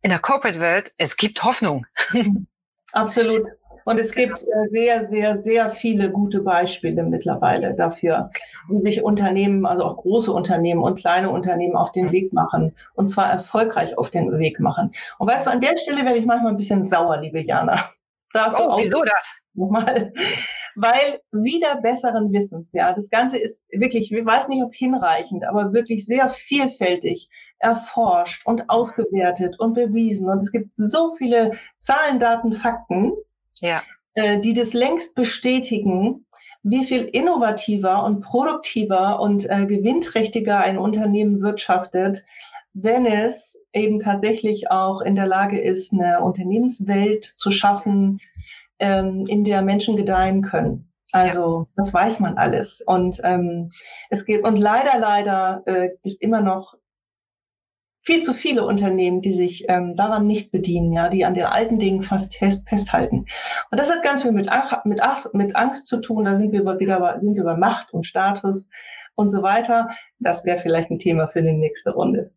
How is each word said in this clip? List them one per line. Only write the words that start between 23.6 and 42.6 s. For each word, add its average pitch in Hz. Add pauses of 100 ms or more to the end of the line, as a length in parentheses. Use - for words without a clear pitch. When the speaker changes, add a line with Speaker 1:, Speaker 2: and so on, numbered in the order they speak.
Speaker 2:
wirklich, 226
ich 226
weiß 254
nicht, 262
ob 233
hinreichend, 196
aber 196
wirklich 226
sehr 254
vielfältig 226 (300)
erforscht 208
und 226
ausgewertet 185
und 226
bewiesen. 220
Und 196
es 202
gibt 220
so 330
viele 233 (280)
Zahlen, 277
Daten, 233
Fakten, 233 (480)
Speaker 1:
Ja. 170 (320)
Speaker 2:
äh, 208
die 226
das 233
längst 277
bestätigen, 233 (380)
wie 254
viel 254
innovativer 214
und 202
produktiver 208
und, 202
äh, 202
gewinnträchtiger 214
ein 190
Unternehmen 208
wirtschaftet, 196 (480)